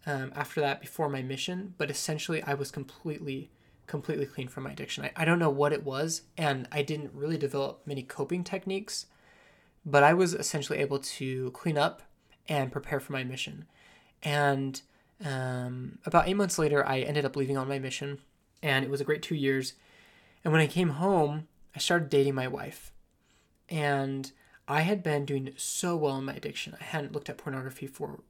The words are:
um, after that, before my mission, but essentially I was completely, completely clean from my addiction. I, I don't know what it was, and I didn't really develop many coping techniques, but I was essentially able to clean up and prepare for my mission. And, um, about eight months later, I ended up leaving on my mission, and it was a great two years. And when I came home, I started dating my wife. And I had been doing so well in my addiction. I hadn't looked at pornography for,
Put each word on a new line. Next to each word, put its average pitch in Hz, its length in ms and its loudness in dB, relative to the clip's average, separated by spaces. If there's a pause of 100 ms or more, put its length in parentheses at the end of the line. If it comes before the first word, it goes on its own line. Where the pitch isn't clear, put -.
um, 135 300 -4
after 143 240 -4
that, 139 200 0
before - 280 -4
my 139 120 -2
mission, 180 560 -6
but 147 140 -2
essentially 156 540 -2
I 143 100 0
was 139 160 -4
completely, 143 800 -8 (380)
completely 147 360 -2
clean 135 220 -8
from 127 160 -10
my 135 80 -8
addiction. 139 340 -8
I, 135 120 -4
I 165 80 2
don't 170 160 6
know 160 100 6
what 143 220 4
it 143 120 -2
was, 147 380 -2 (160)
and 139 320 0
I 147 120 0
didn't 147 300 -4
really 151 240 -2
develop 139 500 -2
many 139 160 -6
coping 175 420 -4
techniques, - 640 -6 (760)
but 143 200 8
I 156 100 10
was 180 180 4
essentially 139 460 -2
able 139 220 0
to 131 500 -6
clean 151 260 -2
up 151 260 2 (460)
and 139 220 0
prepare 139 300 -4
for 135 120 -12
my 131 120 -4
mission. 143 420 -8 (560)
And, 139 580 2 (440)
um, 127 840 -4
about 170 220 6
eight 190 80 2
months 196 220 2
later, 147 280 4
I 135 140 2
ended 143 240 0
up 135 100 0
leaving 139 240 0
on 131 100 -2
my 139 120 -2
mission, 139 400 -6 (420)
and 135 220 2
it 135 60 -4
was 139 100 0
a 143 40 0
great 151 180 0
two - 120 -4
years. 135 400 0 (680)
And 160 80 2
when 160 100 6
I 151 60 4
came 175 220 2
home, 156 580 2 (260)
I 139 60 -6
started 170 280 2
dating 139 280 6
my 127 100 -2
wife. 135 460 -8 (760)
And 139 600 0 (380)
I 147 140 4
had 190 200 2
been 147 220 2
doing 135 320 -2
so - 400 -2
well 143 200 2
in 135 80 -4
my 135 100 -6
addiction. - 460 -8
I - 40 -12
hadn't 147 280 -4
looked 147 160 -6
at - 80 -8
pornography 131 500 -8
for, 143 440 -8